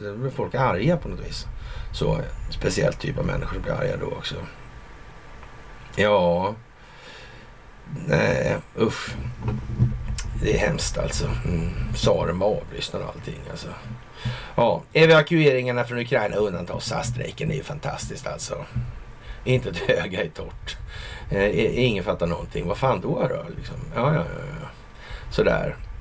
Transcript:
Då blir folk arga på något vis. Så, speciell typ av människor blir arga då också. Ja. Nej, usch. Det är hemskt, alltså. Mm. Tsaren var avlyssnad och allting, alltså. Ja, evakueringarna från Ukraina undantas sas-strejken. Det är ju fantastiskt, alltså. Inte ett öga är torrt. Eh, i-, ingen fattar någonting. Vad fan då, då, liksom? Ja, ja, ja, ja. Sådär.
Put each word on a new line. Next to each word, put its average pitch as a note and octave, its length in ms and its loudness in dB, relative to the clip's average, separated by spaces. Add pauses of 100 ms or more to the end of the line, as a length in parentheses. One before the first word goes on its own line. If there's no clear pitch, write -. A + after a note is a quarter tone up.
Då G#2 140 -6
blir B2+ 160 -4
folk F#2+ 240 -4
arga B2+ 420 4
på - 120 -4
något F2+ 180 -6
vis. - 180 -8 (480)
Så, - 280 0 (280)
speciell G2+ 440 2
typ - 240 -4
av - 80 0
människor - 340 -2
blir - 140 -2
arga - 240 -2
då - 80 -4
också. - 300 -6 (1600)
Ja. F#2+ 600 6 (1500)
Nej, - 500 4 (220)
usch. - 360 0 (1300)
Det - 120 2
är - 60 2
hemskt, - 380 0
alltså. - 280 -2
Mm. E2+ 440 0 (240)
Tsaren E2+ 460 2
var G2 80 4
avlyssnad - 540 -2
och - 80 -6
allting, - 300 -10 (120)
alltså. - 160 -10 (880)
Ja, A2 280 4 (100)
evakueringarna D3+ 920 8
från A#2+ 160 -2
Ukraina A#2 360 2
undantas F#2 500 0
sas-strejken. A#2 640 -2
Det - 60 0
är - 40 0
ju - 60 -4
fantastiskt, - 640 -6
alltså. - 380 -6 (800)
Inte B2 260 2
ett F2 200 -4
öga F#2 340 2
är D#3+ 60 -4
torrt. - 480 -10 (540)
Eh, G2 140 4
i-, G#2 300 4
ingen A2 280 2
fattar F2 240 0
någonting. E2+ 400 -2
Vad G2+ 100 0
fan A#2+ 240 2
då, - 280 0
då, - 160 -4 (120)
liksom? - 180 -8 (200)
Ja, C3+ 180 4
ja, A2 120 2 (120)
ja, - 80 -8 (160)
ja. - 60 -10 (640)
Sådär. - 440 2 (260)